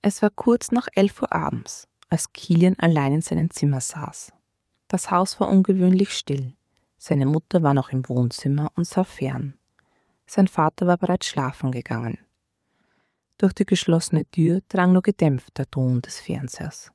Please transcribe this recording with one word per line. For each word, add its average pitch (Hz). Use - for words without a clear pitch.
Es -
war 208
kurz -
nach 240
elf 196
Uhr -
abends, 143
als -
Kilian 180
allein 147
in 156
seinem 160
Zimmer 139
saß. -
Das -
Haus 185
war 202
ungewöhnlich 190
still. 135
Seine 139
Mutter 160
war 143
noch 135
im 131
Wohnzimmer 135
und 170
sah -
fern. 135
Sein 196
Vater 165
war 175
bereits 180
schlafen 135
gegangen. 117
Durch 190
die -
geschlossene 165
Tür 170
drang 185
nur 185
gedämpfter 143
Ton 127
des -
Fernsehers. -